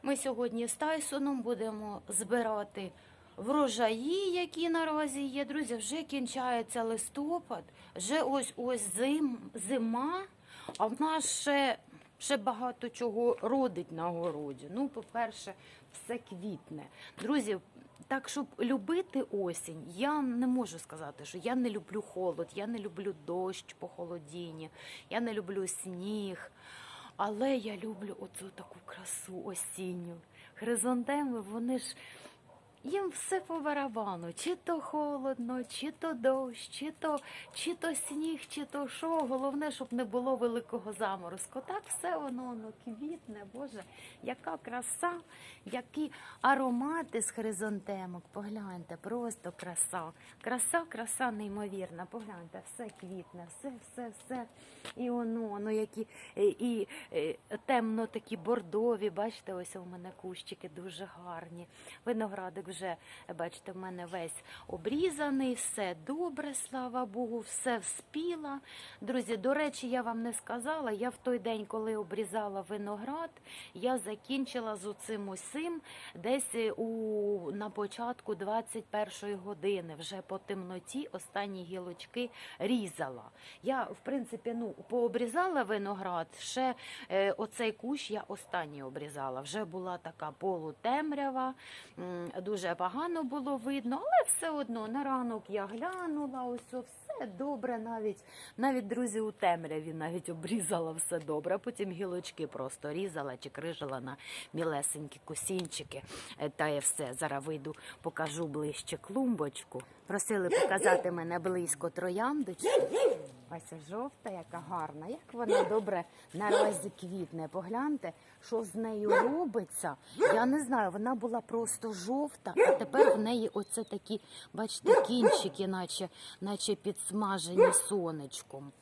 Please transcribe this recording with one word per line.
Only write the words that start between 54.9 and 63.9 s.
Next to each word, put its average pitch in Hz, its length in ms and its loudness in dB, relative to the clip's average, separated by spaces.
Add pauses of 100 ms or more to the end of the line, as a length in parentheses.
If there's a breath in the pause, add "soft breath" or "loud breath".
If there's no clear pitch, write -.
І 247 140 0
воно, 233 320 2
воно 208 300 -2
які, 214 360 0 (280 loud breath)
і, 202 100 6
і, 233 420 4 (240 loud breath)
і 156 260 0 (280)
темно 226 420 4
такі 220 300 -6
бордові. 208 720 2
Бачите, 202 440 -4
ось 180 220 -8
у 185 100 -10
мене 180 260 -12 (100)
кущики 180 540 -10
дуже 180 340 -10 (160)
гарні. 170 420 -10 (380 loud breath)
Виноградик 196 600 -2
вже, 185 280 -4 (420 loud breath)
бачите, 170 340 -6
в 180 60 -8
мене 185 280 -8